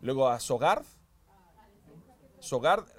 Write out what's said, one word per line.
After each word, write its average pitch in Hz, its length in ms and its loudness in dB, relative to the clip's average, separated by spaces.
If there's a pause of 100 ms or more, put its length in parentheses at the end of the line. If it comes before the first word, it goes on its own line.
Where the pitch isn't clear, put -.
Luego 131 280 0
a 120 120 -2
Sogard, 139 440 0 (1600)
Sogard, 156 440 0 (140)